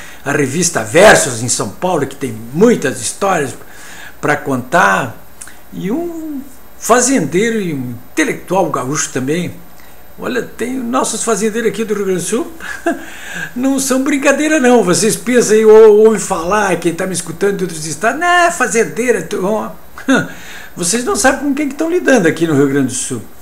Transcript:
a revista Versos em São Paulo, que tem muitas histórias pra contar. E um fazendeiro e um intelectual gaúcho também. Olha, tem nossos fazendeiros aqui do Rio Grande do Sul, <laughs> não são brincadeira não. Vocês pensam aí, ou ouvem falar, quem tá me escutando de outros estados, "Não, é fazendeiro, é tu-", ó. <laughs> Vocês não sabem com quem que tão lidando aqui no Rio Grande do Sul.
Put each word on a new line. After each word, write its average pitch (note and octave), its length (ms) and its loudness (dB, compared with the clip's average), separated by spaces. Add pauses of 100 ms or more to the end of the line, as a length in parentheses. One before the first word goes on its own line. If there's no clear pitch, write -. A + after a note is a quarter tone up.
(260)
a C#3 60 -2
revista C#3+ 520 0
Versos C3 580 4
em B2 60 -2
São A#2+ 220 -2
Paulo, F3 360 -2
que - 100 -8
tem A#2+ 200 -8 (180)
muitas E3+ 460 4
histórias D#3 560 -2 (640)
pra D3+ 160 0
contar. D3+ 800 0 (560)
E F3 180 -6
um D#4+ 520 -6 (360)
fazendeiro A3 840 2
e E3+ 120 -4
um B2 220 -6 (160)
intelectual F#3+ 580 -2
gaúcho C3+ 440 -4
também. C#3+ 420 -4 (640)
Olha, A#3+ 240 -4
tem B3+ 340 -6
nossos A#3+ 460 -2
fazendeiros A3 480 0
aqui A3+ 120 -4
do G#3 120 -4
Rio G3 100 -2
Grande F#3 140 0
do E3+ 80 -6
Sul, B3+ 240 -4 (340)
<laughs> - 720 -8
não C4+ 240 0
são C4 240 0
brincadeira D4+ 560 2
não. B3 240 6
Vocês F3 320 2
pensam A3+ 400 2
aí, A3 100 6
ou G#3+ 400 10
ouvem A3 140 4
falar, F#3 560 0
quem E3+ 180 0
tá F#3+ 140 -4
me F#3+ 60 -6
escutando G3 440 -2
de F3 60 -4
outros D#3+ 240 -6
estados, A3+ 320 -2
"Não, F4 80 0
é F4 240 4
fazendeiro, A3+ 640 0
é F3+ 40 -4
tu-", F#3 220 -6
ó. A3 280 -2 (340)
<laughs> A#3+ 220 2 (480)
Vocês F3 280 -2
não G4 120 -2
sabem C4+ 240 2
com C#4 140 0
quem C#4+ 160 -2
que C4+ 60 -8
tão D#4+ 140 -2
lidando C4 380 4
aqui D#3+ 180 0
no D#3+ 100 2
Rio C#3 120 4
Grande C3+ 200 0
do A2+ 60 -6
Sul. - 280 -6 (200)